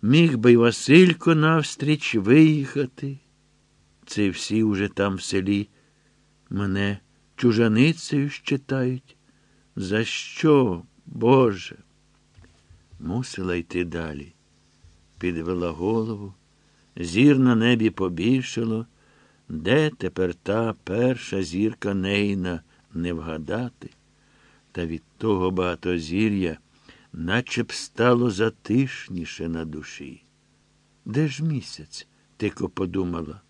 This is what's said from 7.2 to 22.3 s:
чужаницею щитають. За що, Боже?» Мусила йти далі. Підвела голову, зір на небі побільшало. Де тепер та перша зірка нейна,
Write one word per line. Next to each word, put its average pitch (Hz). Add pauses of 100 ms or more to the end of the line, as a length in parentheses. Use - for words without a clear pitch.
чужаницею 123
щитають. 131 (600)
За 101
що, 127 (240)
Боже?» 117 (1200)
Мусила 92
йти 87
далі. 80 (880)
Підвела 87
голову, 104 (640)
зір 110
на 127
небі 110
побільшало. 113 (640)
Де 120
тепер 90
та 110 (100)
перша 120
зірка 98
нейна, 95 (320)